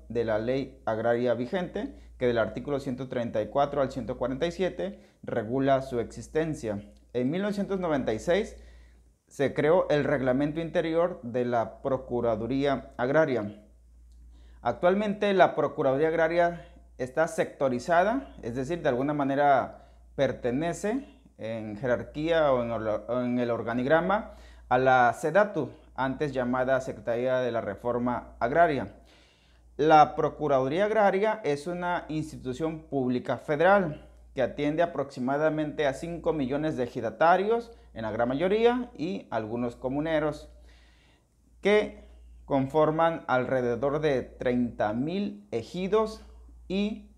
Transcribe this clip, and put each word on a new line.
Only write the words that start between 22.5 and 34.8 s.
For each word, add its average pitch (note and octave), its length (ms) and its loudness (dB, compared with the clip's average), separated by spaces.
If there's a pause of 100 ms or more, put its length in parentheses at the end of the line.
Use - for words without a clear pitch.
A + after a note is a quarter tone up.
o B2 80 2
en A#2 80 -4
or-, A2 400 -2
o B2 120 0
en B2 180 -2
el A#2+ 100 0
organigrama B2+ 840 0 (340)
a B2+ 80 4
la B2+ 420 6
sedatu, E3+ 520 2 (240)
antes C3+ 360 -2
llamada B2+ 480 2
Secretaría B2 600 -2
de B2 120 0
la A2+ 80 0
Reforma A#2+ 800 -2
Agraria. C3+ 540 2 (840)
La D3+ 400 6
Procuraduría D3 680 0
Agraria G#3 580 2
es C#3+ 220 -2
una F3 420 -4
institución D#3 760 -6
pública B2+ 540 -2
federal E3 720 2 (280)
que C3 80 0
atiende D3 400 -2